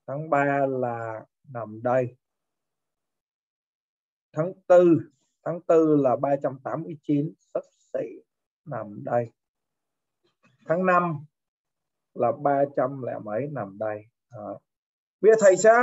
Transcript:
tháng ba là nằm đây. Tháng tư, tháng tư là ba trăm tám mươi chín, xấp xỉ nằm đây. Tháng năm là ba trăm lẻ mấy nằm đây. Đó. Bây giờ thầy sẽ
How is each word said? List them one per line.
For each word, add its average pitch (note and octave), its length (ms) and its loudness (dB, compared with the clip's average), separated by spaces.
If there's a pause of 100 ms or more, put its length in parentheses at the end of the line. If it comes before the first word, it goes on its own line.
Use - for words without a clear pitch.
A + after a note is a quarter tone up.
tháng D3+ 220 -10
ba C#3 400 0
là A#2 560 -6 (180)
nằm A2+ 400 -12
đây. B2 320 0 (2250)
Tháng E3 220 -6 (140)
tư, F3 440 6 (320)
tháng E3+ 180 -8
tư D#3+ 340 4
là C3 200 2
ba C#3+ 280 -2
trăm C3+ 200 -6
tám B2+ 200 -8
mươi F3 200 -12
chín, D3+ 300 -2 (200)
xấp F#3 100 -6 (300)
xỉ - 60 -6 (680)
nằm A2 380 -12
đây. A#2+ 280 -2 (1300)
Tháng F3+ 200 -2
năm E3+ 400 0 (880)
là A#2+ 180 0
ba C#3+ 320 0 (120)
trăm C3+ 280 -4
lẻ A#2 200 -8
mấy A2 280 -6
nằm G2+ 260 -10
đây. G#2+ 280 -8 (240)
Đó. G#2 300 -14 (640)
Bây G3+ 100 8
giờ A3 100 6
thầy F#3+ 160 6
sẽ G#3+ 140 6 (120)